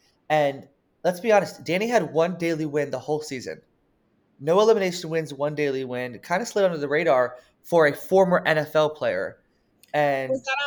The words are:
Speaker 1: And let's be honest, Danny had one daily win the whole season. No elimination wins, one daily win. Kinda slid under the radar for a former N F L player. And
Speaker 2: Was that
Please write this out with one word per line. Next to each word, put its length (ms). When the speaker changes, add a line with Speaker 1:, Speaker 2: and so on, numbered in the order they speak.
Speaker 1:
And 400
let's 180
be 120
honest, 320
Danny 220
had 260
one 240
daily 300
win 240
the 80
whole 240
season. 400
No 220
elimination 480
wins, 240
one 220
daily 320
win. 360
Kinda 220
slid 220
under 100
the 120
radar 480
for 240
a 80
former 500
N 140
F 180
L 140
player. 480
And 340
Speaker 2:
Was 140
that 140